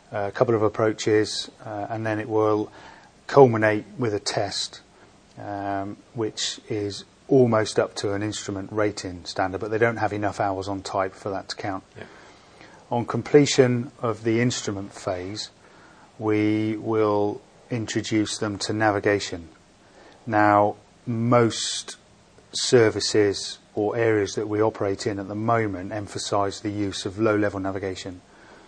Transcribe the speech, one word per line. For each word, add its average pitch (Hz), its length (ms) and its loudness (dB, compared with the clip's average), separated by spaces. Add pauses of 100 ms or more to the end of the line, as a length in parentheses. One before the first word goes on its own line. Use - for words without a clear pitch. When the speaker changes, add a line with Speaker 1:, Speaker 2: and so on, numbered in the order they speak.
(140)
Speaker 1:
uh, 104 140 -4
a 98 40 -8
couple 117 240 2
of 107 80 2
approaches, 107 880 0 (140)
uh, 104 240 -8
and 110 160 -6
then 107 140 -2
it 110 100 -8
will 107 420 0 (560)
culminate 110 560 6 (140)
with 117 160 -2
a 101 60 0
test, - 600 -4 (580)
um, 101 600 -6 (160)
which - 460 -6 (100)
is 104 340 -4 (240)
almost 113 500 6
up 107 180 2
to 104 180 -4
an 101 100 -2
instrument 101 480 -6
rating 101 540 -4
standard, 95 340 -4
but 107 100 -6
they 110 80 0
don't 117 200 2
have 107 160 -2
enough 104 260 -2
hours 98 300 -2
on 98 120 -6
type 95 320 -2
for - 160 -10
that 95 200 -8
to - 80 -10
count. 95 260 -8 (140)
Speaker 2:
Yeah. 101 60 -14 (840)
Speaker 1:
On 120 160 -2
completion 127 840 4 (100)
of 110 220 -4
the 113 160 2
instrument 104 540 -2
phase, 95 560 -6 (680)
we 107 600 0
will 104 640 0 (280)
introduce 110 680 -2
them 104 220 -4
to - 120 -4
navigation. 104 760 0 (760)
Now, 104 520 4 (280)
most 117 920 0 (560)
services 107 1080 2 (160)
or 104 220 -2
areas 110 380 2
that 110 120 -4
we 104 140 0
operate 107 440 0
in 104 140 -4
at 95 80 -8
the 104 80 -8
moment 107 560 -2
emphasise 101 720 -4
the 107 80 -6
use 101 360 -4
of 98 140 -6
low-level 104 400 2
navigation. 95 600 -6 (460)